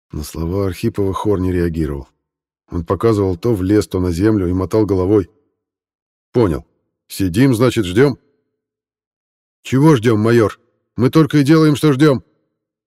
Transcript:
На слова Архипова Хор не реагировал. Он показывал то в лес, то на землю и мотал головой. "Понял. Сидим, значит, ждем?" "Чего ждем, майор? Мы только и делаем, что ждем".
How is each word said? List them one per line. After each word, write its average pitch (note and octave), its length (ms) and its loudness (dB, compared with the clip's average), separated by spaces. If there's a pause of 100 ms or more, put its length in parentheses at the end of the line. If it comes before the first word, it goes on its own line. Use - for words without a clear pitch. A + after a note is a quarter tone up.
(120)
На D2+ 100 -10
слова E2+ 440 -6
Архипова G2 460 -4
Хор G2 280 -2
не F#2 120 -2
реагировал. D#2+ 560 -4 (640)
Он E2+ 140 -6
показывал G2+ 520 0
то A#2 180 -2
в F#2 80 -4
лес, G2+ 240 2
то F#2+ 140 -4
на F2+ 120 -2
землю G2 360 0
и F2+ 40 -2
мотал F#2 340 -2
головой. F#2+ 420 0 (1080)
"Понял. F#2+ 320 0 (400)
Сидим, G#2 480 0
значит, A2+ 320 0
ждем?" A2+ 320 0 (1400)
"Чего D3 320 2
ждем, A#2 240 2
майор? A2 400 2 (380)
Мы A#2+ 120 2
только D3+ 300 2
и C#3+ 60 2
делаем, D3+ 320 4
что D#3 160 0
ждем". C3+ 320 2 (640)